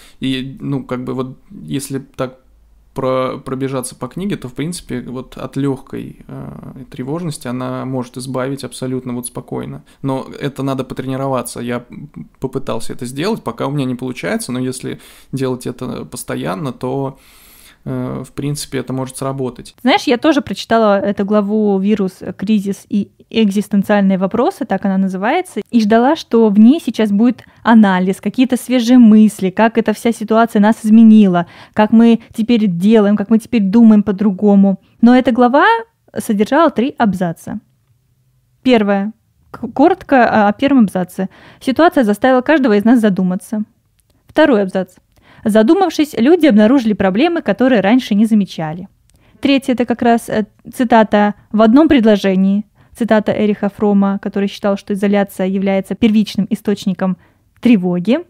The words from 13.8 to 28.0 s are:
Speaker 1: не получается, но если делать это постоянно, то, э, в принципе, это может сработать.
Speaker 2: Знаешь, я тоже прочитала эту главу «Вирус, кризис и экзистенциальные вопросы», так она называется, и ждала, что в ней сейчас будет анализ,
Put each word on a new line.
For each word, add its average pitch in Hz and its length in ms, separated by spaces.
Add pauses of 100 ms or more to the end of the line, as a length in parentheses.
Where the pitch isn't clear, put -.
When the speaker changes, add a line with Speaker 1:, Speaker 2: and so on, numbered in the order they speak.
Speaker 1:
не 127 100
получается, 170 560
но 123 80
если 127 400 (320)
делать 127 340
это 127 380
постоянно, 139 680
то, 135 460 (680)
э, 131 420
в - 60
принципе, 143 460
это 127 140
может 131 240
сработать. 135 640
Speaker 2:
Знаешь, 320 200
я 240 160
тоже 294 240
прочитала 208 560
эту 202 260
главу 208 540
«Вирус, 202 400 (180)
кризис 202 520
и 196 220 (220)
экзистенциальные 202 840
вопросы», 233 460
так - 200
она 190 140
называется, 202 600 (100)
и 233 100
ждала, 233 360
что 233 320
в 202 100
ней 247 260
сейчас 214 280
будет 233 320 (180)
анализ, 190 580